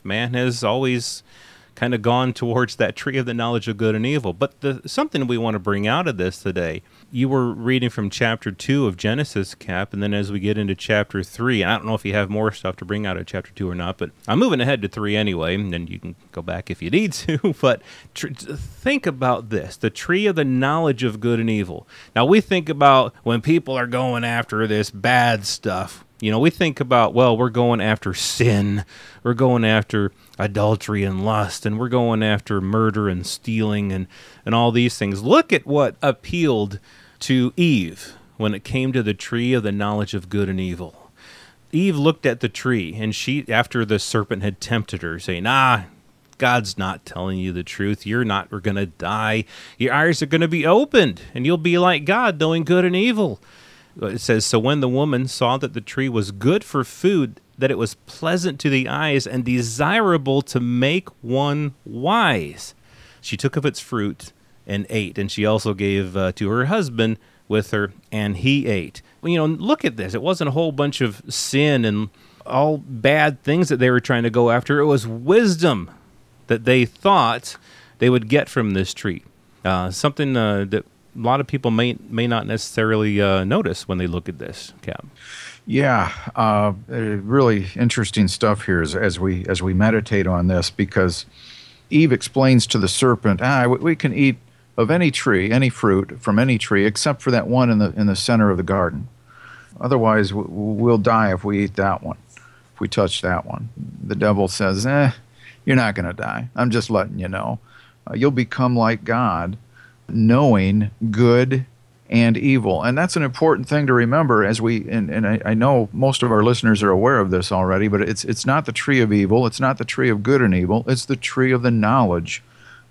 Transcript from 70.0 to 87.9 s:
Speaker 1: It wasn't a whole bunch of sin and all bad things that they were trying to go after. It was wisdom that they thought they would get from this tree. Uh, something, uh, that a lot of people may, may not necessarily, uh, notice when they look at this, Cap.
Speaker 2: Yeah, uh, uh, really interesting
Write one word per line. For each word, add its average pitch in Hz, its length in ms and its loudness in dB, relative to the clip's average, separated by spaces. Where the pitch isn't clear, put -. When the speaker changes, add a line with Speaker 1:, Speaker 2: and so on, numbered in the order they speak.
Speaker 1:
It 110 80 -4
wasn't 170 260 -2
a 139 40 -2
whole 160 200 -2
bunch 143 280 -2
of 110 300 -2
sin 139 560 0
and 107 240 -2
all 147 340 0
bad 139 640 0
things 160 260 0
that 139 80 0
they 127 140 4
were 123 80 4
trying 117 240 0
to 117 60 2
go 120 200 4
after. 120 300 2
It 143 60 4
was 139 200 2
wisdom 156 840 2
that 113 180 0
they 127 180 6
thought 123 760 0
they 120 100 4
would 123 180 2
get 139 220 2
from 110 220 0
this 95 220 -2
tree. 90 300 -6
Uh, 92 280 0
something, 139 440 -2
uh, 104 320 0
that 104 180 -2
a 120 40 -10
lot 127 180 2
of 139 80 -4
people 131 240 -2
may, 120 260 0
may 117 180 -2
not 113 200 -2
necessarily, 107 760 0
uh, 95 220 2
notice 107 440 -2
when 92 100 -2
they 90 100 -2
look 87 220 -6
at 78 100 -12
this, - 420 -14
Cap. - 240 -12
Speaker 2:
Yeah, 123 460 2
uh, 104 380 2
uh, 127 40 -8
really 107 800 2
interesting 113 520 2